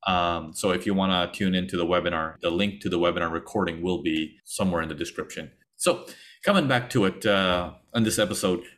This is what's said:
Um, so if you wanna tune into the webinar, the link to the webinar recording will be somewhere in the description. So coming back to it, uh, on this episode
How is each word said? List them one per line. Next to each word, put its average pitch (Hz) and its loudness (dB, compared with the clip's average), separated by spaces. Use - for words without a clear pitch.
Um, 87 0
so 101 0
if 90 0
you 104 0
wanna 92 2
tune 95 -2
into 92 -2
the 85 0
webinar, 85 -2
the 87 0
link 98 -2
to - -4
the 87 0
webinar 85 0
recording 85 -2
will 87 -2
be 78 -2
somewhere 90 0
in 80 -2
the 78 -6
description. 80 -10
So 180 0
coming 190 4
back 123 0
to 110 4
it, 95 0
uh, 92 2
on 117 2
this 110 0
episode 98 2